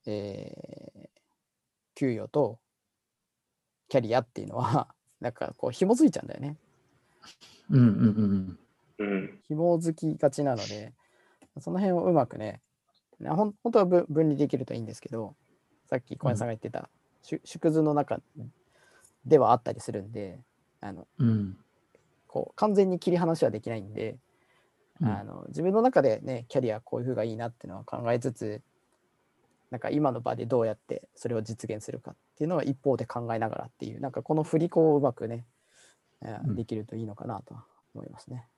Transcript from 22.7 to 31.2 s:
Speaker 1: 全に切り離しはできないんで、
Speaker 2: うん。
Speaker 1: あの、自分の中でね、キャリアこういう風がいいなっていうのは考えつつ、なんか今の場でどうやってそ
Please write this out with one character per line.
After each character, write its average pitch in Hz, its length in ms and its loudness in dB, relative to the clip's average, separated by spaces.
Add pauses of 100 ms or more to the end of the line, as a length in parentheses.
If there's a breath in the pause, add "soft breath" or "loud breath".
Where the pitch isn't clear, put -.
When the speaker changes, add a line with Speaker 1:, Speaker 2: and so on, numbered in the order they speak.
Speaker 1:
全 196 140 6
に 180 100 0
切 170 120 2
り 175 60 4
離 170 180 2
し 160 80 2
は 117 80 4
で 110 100 -6
き - 80 -8
な 113 80 -6
い 101 40 -8
ん 101 120 -14
で、 107 240 -6 (840)
Speaker 2:
う 160 40 2
ん。 - 20 4
Speaker 1:
あ 101 160 -2
の、 50 240 -14
自 151 160 -6
分 185 100 2
の 226 80 4
中 247 200 6
で 110 200 4
ね、 123 280 -6
キ - 80 0
ャ 131 40 4
リ 117 120 0
ア 110 80 -6
こ - 160 -8
う - 20 -2
い 120 40 -4
う - 20 -4
風 127 100 -2
が 110 80 0
い 117 80 -2
い 110 60 -8
な 117 100 -6
っ 117 40 -8
て - 160 -18
い - 20 -14
う 92 40 -12
の 95 60 -12
は 110 60 -16
考 120 260 -4
え 120 80 2
つ 123 140 -4
つ、 110 280 -8 (1120)
な 127 60 -8
ん - 20 -8
か - 100 -6
今 147 220 2
の 120 100 -6
場 120 140 -2
で 120 100 -6
ど 120 160 2
う 113 40 2
や 107 80 -2
っ - 20 -6
て - 400 -10
そ - 120 -10